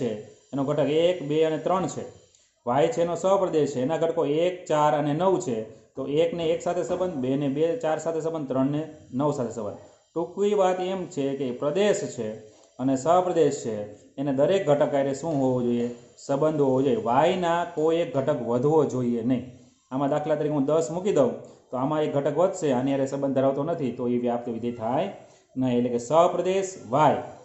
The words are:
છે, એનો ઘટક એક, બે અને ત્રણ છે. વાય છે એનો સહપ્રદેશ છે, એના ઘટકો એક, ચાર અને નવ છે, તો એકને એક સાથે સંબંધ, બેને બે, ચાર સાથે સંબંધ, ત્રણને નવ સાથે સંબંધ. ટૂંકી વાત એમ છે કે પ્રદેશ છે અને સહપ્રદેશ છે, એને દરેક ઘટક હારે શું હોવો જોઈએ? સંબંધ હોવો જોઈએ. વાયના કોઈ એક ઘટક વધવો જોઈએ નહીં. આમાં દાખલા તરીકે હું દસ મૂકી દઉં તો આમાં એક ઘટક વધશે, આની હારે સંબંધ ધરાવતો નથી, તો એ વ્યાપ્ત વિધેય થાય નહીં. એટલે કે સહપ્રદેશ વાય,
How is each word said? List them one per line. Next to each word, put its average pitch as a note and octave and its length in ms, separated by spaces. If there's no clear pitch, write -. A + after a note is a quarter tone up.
છે, A#2 100
એનો C3+ 100
ઘટક C#3+ 260
એક, E3 380
બે D#3 180
અને D#3 120
ત્રણ F3 300
છે. G#2+ 180
વાય C#3 220
છે E3 140
એનો E3+ 140
સહપ્રદેશ F3 580
છે, B2 80
એના D#3 160
ઘટકો D#3+ 280
એક, E3+ 400
ચાર D3+ 280
અને D3 200
નવ F3+ 260
છે, A2 460
તો C3+ 120
એકને E3 360
એક E3 180
સાથે F3 220
સંબંધ, F3+ 300
બેને C#3 360
બે, D#3+ 280
ચાર D#3 220
સાથે D#3+ 220
સંબંધ, D#3+ 260
ત્રણને C3+ 340
નવ C#3+ 180
સાથે B2 200
સંબંધ. G#2 260
ટૂંકી F#3+ 400
વાત F#3 260
એમ F#3 280
છે C#3 280
કે C3+ 160
પ્રદેશ F3 500
છે G#2+ 120
અને C3 180
સહપ્રદેશ E3 680
છે, A2 100
એને C#3 160
દરેક D#3+ 320
ઘટક C#3+ 280
હારે C#3 200
શું D#3+ 220
હોવો C3 260
જોઈએ? A#2+ 340
સંબંધ D3 440
હોવો C3 200
જોઈએ. A#2+ 220
વાયના E3+ 640
કોઈ D#3+ 200
એક E3 220
ઘટક C#3 240
વધવો C3+ 440
જોઈએ A#2+ 380
નહીં. B2 280
આમાં C#3 180
દાખલા D3+ 260
તરીકે D3 200
હું C3+ 100
દસ D#3 260
મૂકી F#3 200
દઉં C3 200
તો C3 60
આમાં D3+ 260
એક C#3 100
ઘટક C#3+ 240
વધશે, E3+ 340
આની C3 200
હારે C3+ 160
સંબંધ C#3 280
ધરાવતો C3+ 280
નથી, D3 280
તો B2 160
એ B2 100
વ્યાપ્ત A#2+ 320
વિધેય A#2 220
થાય B2+ 420
નહીં. B2+ 200
એટલે B2 120
કે A#2+ 80
સહપ્રદેશ F3 760
વાય, C3 340